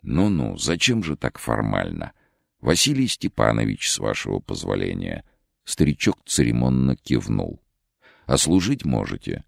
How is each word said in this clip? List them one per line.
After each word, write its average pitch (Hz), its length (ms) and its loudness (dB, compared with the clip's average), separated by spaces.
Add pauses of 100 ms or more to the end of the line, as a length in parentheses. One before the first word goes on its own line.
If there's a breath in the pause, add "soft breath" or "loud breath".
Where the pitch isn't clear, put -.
«Ну-ну, 76 560 0
зачем 92 460 0
же 78 120 -4
так - 220 -6
формально? 50 720 -2 (480)
Василий 131 480 2
Степанович, 55 840 0
с - 80 -2
вашего 50 400 -4
позволения». 50 840 -4 (400)
Старичок - 640 2
церемонно 64 720 2
кивнул. 50 680 -2 (640 soft breath)
«А 67 140 2
служить 92 440 2
можете. 50 640 -4